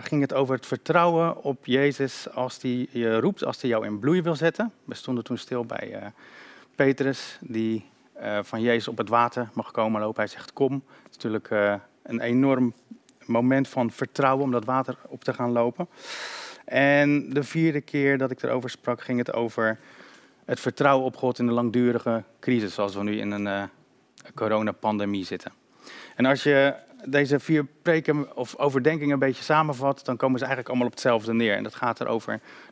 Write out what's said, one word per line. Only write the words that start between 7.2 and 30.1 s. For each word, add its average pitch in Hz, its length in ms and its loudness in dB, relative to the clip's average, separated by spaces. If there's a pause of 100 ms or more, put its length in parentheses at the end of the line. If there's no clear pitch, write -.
die, 110 440 -4 (280)
eh, 104 300 -6
van 113 180 -6
Jezus 117 280 2
op 120 100 -8
het 107 100 -2
water 120 440 2
mag - 180 -6
komen 110 300 0
lopen. 107 220 -2
Hij 104 80 -2
zegt, - 220 -18
"Kom." 135 200 2
Het - 380 -10
is - 60 -20
natuurlijk, 110 340 -4
eh, 101 240 4 (280)
een 117 180 -6
enorm 123 540 2 (520)
moment 127 420 2
van 117 220 -2
vertrouwen 135 540 0
om 131 60 -2
dat 120 140 0
water 127 320 -2 (120)
op - 160 -16
te 127 100 -2
gaan 120 180 -2
lopen. 120 360 0 (760)
En 143 680 2
de 143 100 0
vierde 160 380 0
keer 139 380 2
dat 135 120 0
ik 127 120 -10
erover 127 280 -2
sprak, - 320 -6
ging 123 160 -2
het 120 140 -2
over 113 460 0 (680)
het - 160 -4
vertrouwen 139 440 2
op 127 120 -4
God 127 220 -2
in 123 80 0
de 117 60 2
langdurige 120 680 0 (180)
crisis, 113 340 0
zoals 101 200 -2
we 101 80 -6
nu 104 160 -2
in 104 120 -6
een, 104 160 -4
eh, 98 160 -2 (720)
coronapandemie 104 920 -2
zitten. - 280 -10 (640)
En 123 80 2
als 135 180 2
je 139 320 6 (300)
deze 143 360 2
vier 151 260 2 (160)
preken 156 540 0
of 123 200 -6
overdenkingen 143 560 2
een 139 60 2
beetje 131 240 0
samenvat, 143 640 2
dan 127 120 -4